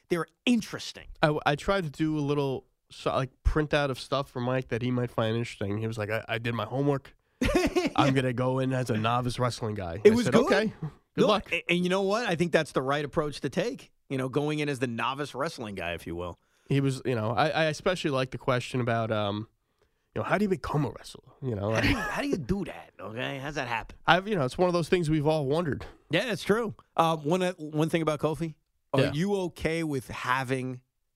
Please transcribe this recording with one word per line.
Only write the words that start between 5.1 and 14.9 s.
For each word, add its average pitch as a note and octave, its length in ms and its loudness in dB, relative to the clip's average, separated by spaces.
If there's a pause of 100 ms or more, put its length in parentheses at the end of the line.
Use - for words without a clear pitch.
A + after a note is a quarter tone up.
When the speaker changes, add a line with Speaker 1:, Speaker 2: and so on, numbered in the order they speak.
Speaker 2:
find A2+ 260 2
interesting. G#2 420 -2
He A2 80 -2
was A2+ 120 -4
like, G#2 120 -4
"I, A2 180 -2
I A2+ 100 -2
did A#2 160 -2
my G#2+ 100 -2
homework. C#3 500 -2 (260)
Speaker 1:
<laughs> F4 560 2
Speaker 2:
I'm C3+ 180 4
gonna B2+ 180 2
go B2+ 280 0
in C3 120 0
as B2+ 180 -2
a A2 60 2
novice A#2+ 420 0
wrestling A#2 360 -2
guy." F2+ 300 -8
Speaker 1:
It G#3+ 80 10
Speaker 2:
I - 20 4
Speaker 1:
was A#3+ 120 0
Speaker 2:
said, B2 80 0
Speaker 1:
good. B3 120 6
Speaker 2:
"Okay, G#3+ 340 2
good D3+ 120 -8 (240)
Speaker 1:
No, D3+ 100 4
Speaker 2:
luck." G3+ 260 2
Speaker 1:
a-, E3+ 180 -4
and F3 120 2
you F3+ 60 0
know F#3+ 140 2
what? G#3 240 0
I F#3 100 0
think F3 160 0
that's D#3+ 200 2
the D#3 100 0
right C#3+ 220 0
approach D3+ 360 -4
to D3 100 -4
take. A3 400 -4 (180)
You C3+ 100 -4
know, C3 100 -2
going D3 320 0
in D3 80 -2
as C#3 100 -2
the B2+ 80 -2
novice B2 480 -4